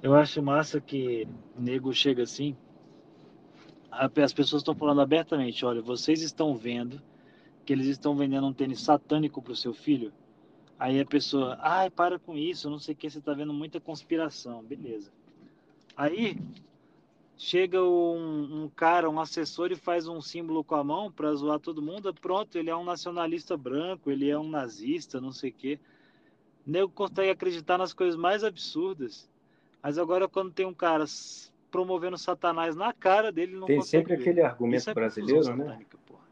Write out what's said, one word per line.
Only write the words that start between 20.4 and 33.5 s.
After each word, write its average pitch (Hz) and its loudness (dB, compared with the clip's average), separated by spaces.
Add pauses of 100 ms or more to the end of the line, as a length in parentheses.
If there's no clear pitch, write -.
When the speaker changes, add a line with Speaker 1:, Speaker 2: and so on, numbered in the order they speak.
Speaker 1:
com 160 -2
a 143 0
mão 170 -4
pra 151 -2
zoar 147 -2
todo 156 -8
mundo, 185 -6
pronto, 185 -4
ele 165 -4
é 165 -2
um 170 -6
nacionalista 170 -4
branco, 143 -4
ele 135 0
é 147 0
um 156 -6
nazista, 135 -6
não 131 -8
sei 131 -8
o - -10
que. 143 -6 (880)
O - -10
nego 185 2
consegue 190 0
acreditar 180 0
nas 185 0
coisas 175 2
mais 190 0
absurdas. 165 -6 (560)
Mas 143 -2
agora 180 2
quando 185 -4
tem 185 -2
um 185 -6
cara 160 2
s-, - -10 (180)
promovendo 180 -2
Satanás 165 0
na 208 -2
cara 208 4
dele, 175 -2